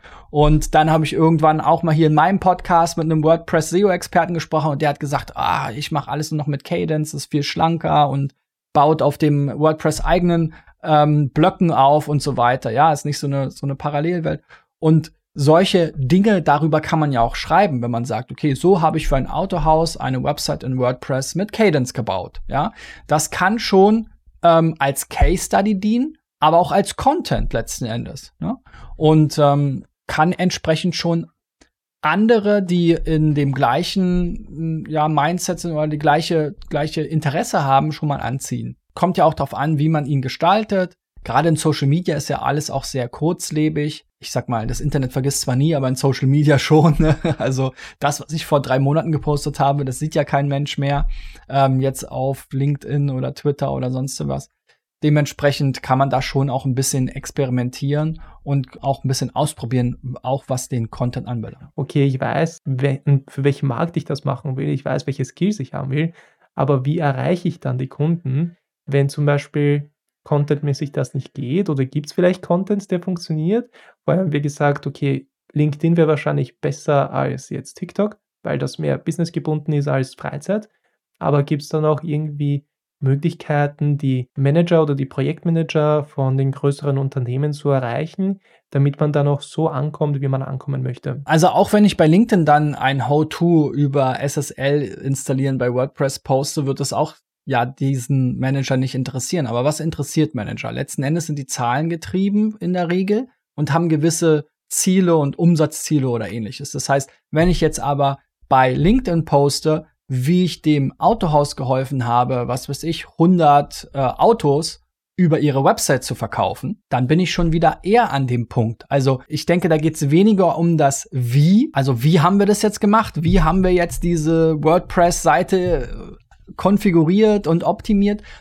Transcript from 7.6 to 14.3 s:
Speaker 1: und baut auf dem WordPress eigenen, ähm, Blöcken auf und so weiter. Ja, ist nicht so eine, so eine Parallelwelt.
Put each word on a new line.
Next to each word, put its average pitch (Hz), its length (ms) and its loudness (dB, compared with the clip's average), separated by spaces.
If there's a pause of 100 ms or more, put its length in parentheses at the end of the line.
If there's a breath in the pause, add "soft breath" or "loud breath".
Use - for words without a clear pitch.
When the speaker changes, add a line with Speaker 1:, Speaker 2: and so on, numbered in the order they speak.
Speaker 1:
und 139 260 -4 (380)
baut 151 280 4
auf 143 160 0
dem 147 300 2 (100)
WordPress 156 480 0
eigenen, 170 500 2 (280 loud breath)
ähm, 151 480 4
Blöcken 175 400 2
auf 139 380 4
und 147 120 0
so 135 160 -4
weiter. 120 360 0
Ja, 147 200 4
ist 139 120 -4
nicht 147 160 -4
so 147 80 -4
eine, 139 240 -4
so - 120 -14
eine 139 120 -4
Parallelwelt. 156 680 -4 (380 soft breath)